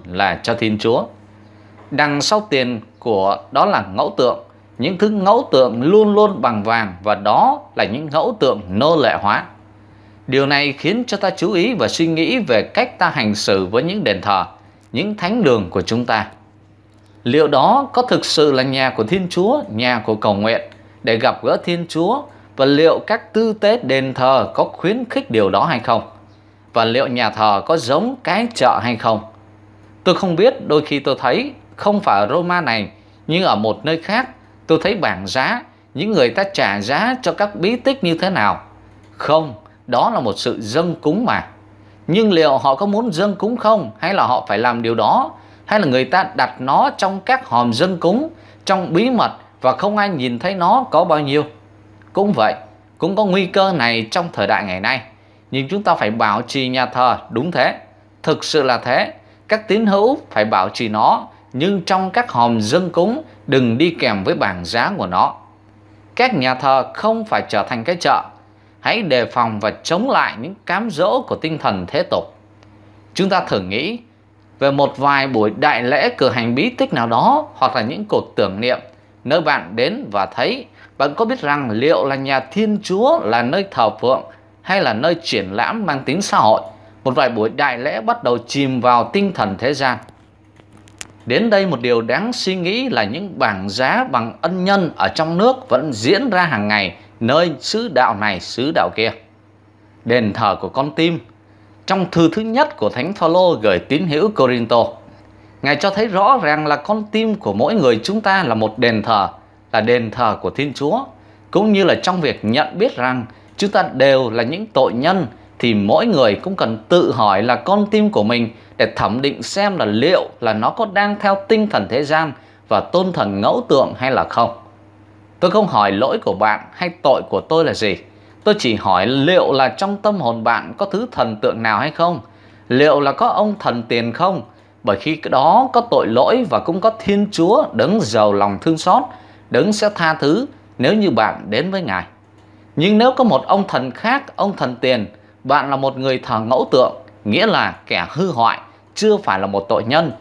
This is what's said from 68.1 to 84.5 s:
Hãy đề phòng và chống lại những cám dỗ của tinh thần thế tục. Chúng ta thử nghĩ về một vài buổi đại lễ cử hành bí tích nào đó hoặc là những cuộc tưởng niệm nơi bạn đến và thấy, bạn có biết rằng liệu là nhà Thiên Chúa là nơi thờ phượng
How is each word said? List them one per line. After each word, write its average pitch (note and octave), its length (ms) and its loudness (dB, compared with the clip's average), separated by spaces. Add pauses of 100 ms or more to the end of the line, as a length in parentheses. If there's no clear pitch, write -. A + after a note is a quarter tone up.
Hãy G3+ 220 -2
đề B2+ 220 0
phòng A2 360 -2
và G#2+ 100 0 (120)
chống G#3 280 -2
lại C#3 300 0
những E3+ 140 -12 (120)
cám G#3 240 -4
dỗ G3 380 0
của G#2 80 -4
tinh D#3 220 -6
thần G2 300 -2
thế C#3+ 140 -2
tục. - 320 -4 (800)
Chúng F#3+ 140 0
ta F#3 120 0
thử A#2+ 200 -2
nghĩ C3 380 -6 (600)
về C#3 120 0
một C#3 280 0
vài C#3 280 2
buổi A2 300 0
đại C3 260 0
lễ C#3 260 0
cử C3+ 220 0
hành A#2 240 -2
bí F#3 160 0
tích C4 220 -4
nào A#2+ 140 0
đó G3+ 480 2
hoặc C3 220 0
là A#2 60 0
những E3 220 -6
cuộc B2+ 320 -2
tưởng G2 240 -2
niệm B2 180 0 (460)
nơi D3+ 160 0
bạn A2+ 360 -2
đến F#3 360 -2
và G2 140 0
thấy, G3 400 -4 (320)
bạn C#3+ 160 -2
có A3+ 100 -2
biết B3+ 160 -4
rằng C#3+ 300 -2
liệu A2+ 340 2
là C3+ 120 -2
nhà C3+ 240 -2
Thiên G#3+ 420 -2
Chúa C4 420 0
là A#2 180 0
nơi E3 280 -2
thờ A2+ 200 0 (100)
phượng B2 220 0 (400)